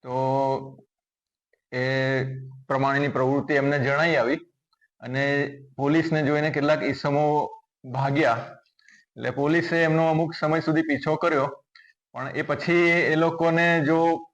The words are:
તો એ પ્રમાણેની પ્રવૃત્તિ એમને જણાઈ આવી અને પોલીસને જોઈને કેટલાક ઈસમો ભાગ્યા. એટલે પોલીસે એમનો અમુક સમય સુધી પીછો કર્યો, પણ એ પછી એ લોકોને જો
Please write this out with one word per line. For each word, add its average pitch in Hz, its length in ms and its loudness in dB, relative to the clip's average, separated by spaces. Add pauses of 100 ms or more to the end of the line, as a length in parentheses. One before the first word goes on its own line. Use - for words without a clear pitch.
તો 135 800 -2 (840)
એ 127 120 -4 (840)
પ્રમાણેની 139 400 0
પ્રવૃત્તિ 135 460 0
એમને 143 260 2
જણાઈ 147 360 2
આવી 131 200 2 (640)
અને 139 520 -2 (260)
પોલીસને 156 460 0
જોઈને 151 260 0
કેટલાક 147 340 0
ઈસમો 147 680 0 (420)
ભાગ્યા. 135 680 0 (600)
એટલે 120 120 -6
પોલીસે 165 540 0
એમનો 160 260 2
અમુક 160 240 0
સમય 156 260 0
સુધી 160 220 0
પીછો 156 340 0
કર્યો, 147 480 -2 (480)
પણ 127 160 -10
એ 135 140 -6
પછી 147 320 -2 (160)
એ 160 260 2
લોકોને 165 680 2
જો 165 320 2 (160)